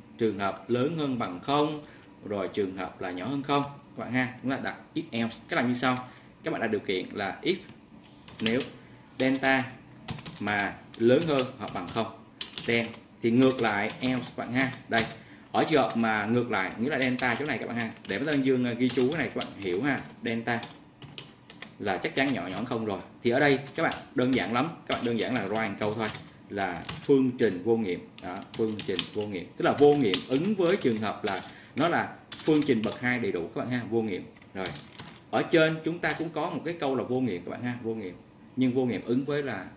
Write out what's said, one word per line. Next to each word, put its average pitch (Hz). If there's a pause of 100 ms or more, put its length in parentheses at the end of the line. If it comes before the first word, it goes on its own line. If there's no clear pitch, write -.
(180)
trường 107
hợp 98
lớn 135
hơn 135
bằng 90
không, 151 (420)
rồi 98
trường 95
hợp -
là 92
nhỏ 90
hơn 139
không 143 (340)
các 113
bạn 110
ha. 123
Chúng 127
ta 131
đặt 101 (200)
if 160
else. 113 (120)
Cách 170
làm 123
như 123
sau. 127 (360)
Các -
bạn -
đặt 113
điều 107
kiện 92
là 98
if 185 (840)
nếu 120 (580)
delta 135 (720)
mà 101 (220)
lớn 123
hơn 139 (160)
hoặc 104
bằng 90
không, 110 (580)
then 117 (340)
thì 117
ngược 127
lại 107
else 127
các -
bạn 113
ha. 127 (180)
Đây, 113 (500)
ở 117
trường 147
hợp -
mà 110
ngược 120
lại 95
nghĩa 123
là 143
delta 127
chỗ 135
này 131
các -
bạn 113
ha. 117 (180)
Để 98
Máy 139
Tân 147
Dương, 127
à, 120
ghi 123
chú 127
cái 165
này 117
các -
bạn 123 (100)
hiểu 98
ha. 135 (240)
Delta 117 (1160)
là 98
chắc -
chắn 139
nhỏ, 87
nhỏ 95
hơn 110
không 113
rồi. 95 (240)
Thì 117
ở 131
đây 143 (160)
các 165
bạn 139 (220)
đơn 127
giản 104
lắm, 143 (180)
các -
bạn -
đơn 117
giản 98
là 101
write 104
câu 107
thôi 110 (420)
là 92 (180)
phương 135
trình 92
vô 113
nghiệm. 90 (160)
Đó, 90 (160)
phương 110 (120)
trình 92 (140)
vô 104
nghiệm, 90 (120)
tức 170
là 127
vô 147
nghiệm 107 (140)
ứng 175
với 185
trường 113
hợp 107
là 95 (340)
nó 151
là 123 (300)
phương 151
trình 113
bậc 104
hai 123
đầy 101
đủ 85
các 143
bạn 110
ha, 123
vô 113
nghiệm. 95 (300)
Rồi. 95 (640)
Ở 131
trên 160 (100)
chúng 170
ta 156
cũng 160
có 160
một 151
cái 165
câu 135
là 110
vô 123
nghiệm 95
các -
bạn -
ha, 123 (100)
vô 113
nghiệm. 92 (400)
Nhưng 127
vô 127
nghiệm 95
ứng 127
với 143
là 101 (120)